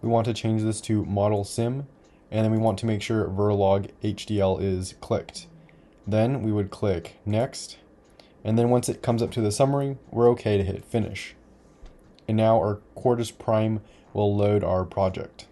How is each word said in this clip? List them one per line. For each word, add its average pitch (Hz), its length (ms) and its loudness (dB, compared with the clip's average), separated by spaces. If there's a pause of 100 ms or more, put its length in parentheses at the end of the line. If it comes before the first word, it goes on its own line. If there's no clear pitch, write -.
we 113 80 -4
want 113 160 2
to 117 80 -2
change 110 300 0
this 110 180 -2
to 107 240 0
Model 101 380 0
Sim, 123 420 -4 (460)
and 110 120 0
then 110 80 2
we 110 60 2
want 110 220 0
to 117 80 -2
make 104 160 -2
sure 110 220 0
Verilog 98 640 2 (120)
H 104 240 -6
D 104 140 -2
L 95 180 2
is 92 440 -4
clicked. - 460 -6 (600)
Then 110 340 0
we 107 100 -2
would 101 200 -2
click 92 540 -4
Next, 110 520 -4 (680)
and 110 140 0
then 120 120 4
once 123 200 2
it - 140 -6
comes 117 180 0
up 98 100 -2
to 123 100 -4
the 104 100 0
summary, 139 460 0 (120)
we're 120 200 6
okay 110 280 2
to 98 60 2
hit 95 220 -6
Finish. - 500 -6 (920)
And 110 100 0
now 110 200 6
our 101 220 0 (160)
Quartus 120 340 0
Prime 110 520 0 (320)
will 104 220 2
load 104 280 2
our 92 220 0
project. - 680 -4